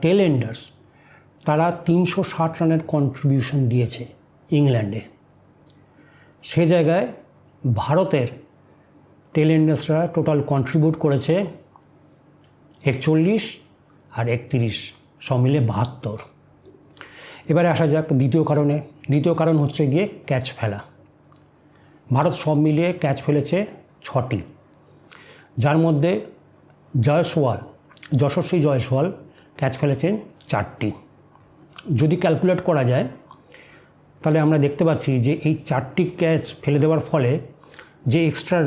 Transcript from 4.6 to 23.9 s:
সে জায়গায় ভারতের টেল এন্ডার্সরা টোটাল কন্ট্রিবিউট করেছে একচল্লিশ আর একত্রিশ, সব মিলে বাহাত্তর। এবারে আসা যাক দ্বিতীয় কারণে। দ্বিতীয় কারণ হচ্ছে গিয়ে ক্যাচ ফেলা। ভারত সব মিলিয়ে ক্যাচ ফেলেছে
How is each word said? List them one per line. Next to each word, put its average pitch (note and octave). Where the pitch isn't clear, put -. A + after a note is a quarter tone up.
সে -
জায়গায় E3+
ভারতের D#3
টেল D#3
এন্ডার্সরা D#3
টোটাল D#3
কন্ট্রিবিউট D3+
করেছে C#3+
একচল্লিশ D#3+
আর A#2
একত্রিশ, A#2
সব B2+
মিলে C#3
বাহাত্তর। G#2+
এবারে F3
আসা E3
যাক D#3
দ্বিতীয় C#3+
কারণে। D3
দ্বিতীয় D3
কারণ D#3+
হচ্ছে C#3+
গিয়ে F3
ক্যাচ B2+
ফেলা। G#2
ভারত D3+
সব D#3
মিলিয়ে D#3+
ক্যাচ C3+
ফেলেছে D3